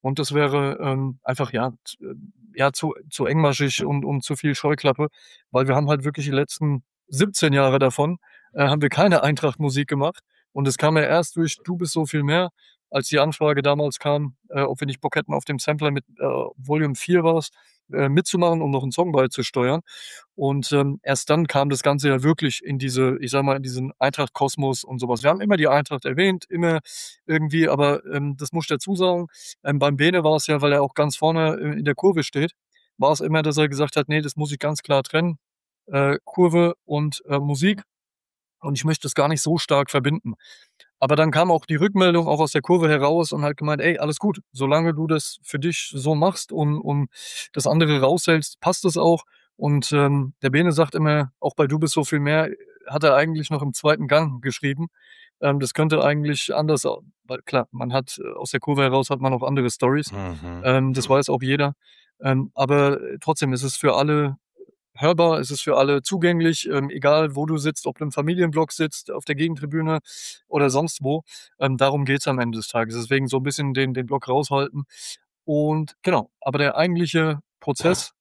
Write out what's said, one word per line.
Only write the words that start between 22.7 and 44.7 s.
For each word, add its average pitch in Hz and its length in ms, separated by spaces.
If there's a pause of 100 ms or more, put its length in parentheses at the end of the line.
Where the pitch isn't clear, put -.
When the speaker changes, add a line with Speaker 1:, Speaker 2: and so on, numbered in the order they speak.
Speaker 1:
diese, 131 420
ich 123 120
sag 139 120
mal, 139 140
in 135 60
diesen 127 360
Eintracht-Kosmos 135 840
und 127 160
sowas. 120 240
Wir 147 80
haben 190 100
immer 208 160
die 151 100
Eintracht 143 380
erwähnt, 175 440
immer 170 300 (460)
irgendwie, 156 420
aber, 143 380
ähm, 143 320
das 143 140
muss 165 140
ich - 40
dazu 185 260
sagen, 175 320 (360)
ähm, 143 160
beim 143 180
Bene 170 260
war 156 120
es 147 120
ja, 147 140
weil 147 100
er 143 120
auch 135 100
ganz 147 240
vorne, 160 420
äh, 151 200
in 151 60
der 143 100
Kurve 180 280
steht, 147 300 (440)
war 139 140
es 147 100
immer, 156 220
dass 151 140
er 151 120
gesagt 139 260
hat, 151 120
„Nee, 151 140
das 147 140
muss 151 160
ich 143 80
ganz 147 220
klar 139 220
trennen, 165 360 (480)
äh, 139 380
Kurve 170 500 (100)
und, 147 420
äh, 139 120
Musik.“ 147 420 (800)
Und 143 160
ich 131 60
möchte 156 240
es - 80
gar 147 140
nicht 156 120
so 156 160
stark 139 320
verbinden. 143 440 (640)
Aber 135 160
dann 143 160
kam 165 180
auch 160 160
die 156 120
Rückmeldung, 175 500
auch 151 140
aus 151 100
der 147 100
Kurve 165 280
heraus, 151 420
und 147 100
halt 147 140
gemeint, 151 260
„Ey, 165 180
alles 151 200
gut, 202 220 (100)
solange 147 420